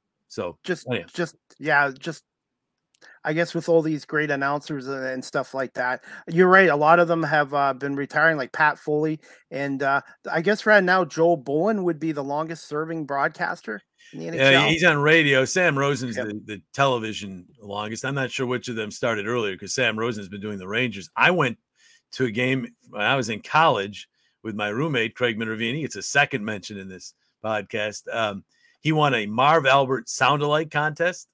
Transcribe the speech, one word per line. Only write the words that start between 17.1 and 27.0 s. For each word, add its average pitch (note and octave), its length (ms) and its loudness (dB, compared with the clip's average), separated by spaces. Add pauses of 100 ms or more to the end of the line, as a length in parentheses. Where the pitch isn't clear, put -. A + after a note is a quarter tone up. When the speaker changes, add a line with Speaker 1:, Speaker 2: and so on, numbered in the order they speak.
Speaker 1:
longest. G#2 440 -8
I'm C3+ 100 -4
not C3 160 -4
sure C3+ 140 -4
which B2 220 -4
of A#2+ 80 -6
them A2 160 -6
started A2 360 -4
earlier A2 300 -4
'cause G2 160 -10
Sam A2+ 240 0
Rosen's G#2+ 320 -6
been G2 120 -12
doing G#2 160 -8
the F#2 100 -12
Rangers. G#2 480 -4
I C3+ 160 4
went C#3+ 260 0 (560)
to C3 120 -2
a A#2 60 -4
game B2+ 420 -2 (160)
when G#2 120 -8
I A#2+ 140 2
was A#2+ 140 -2
in G#2+ 120 -6
college A#2 680 2 (360)
with G#2+ 120 -8
my G#2 120 -4
roommate, A#2 480 -2
Craig A#2 220 0
Minervini. A2+ 460 -4
It's A#2 120 -8
a G2 60 -10
second C#3 440 0
mention G#2+ 320 -8
in F#2+ 100 -12
this F#2 260 -16 (300)